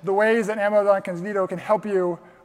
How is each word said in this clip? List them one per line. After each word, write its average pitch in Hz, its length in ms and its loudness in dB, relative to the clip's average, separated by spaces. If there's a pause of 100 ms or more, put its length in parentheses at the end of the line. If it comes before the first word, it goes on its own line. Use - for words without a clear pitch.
the 190 100 0
ways 220 320 2
that 214 100 -4
Amazon 202 460 2
Cognito 190 440 -4
can 180 120 -8
help 180 260 -2
you 185 340 -2 (260)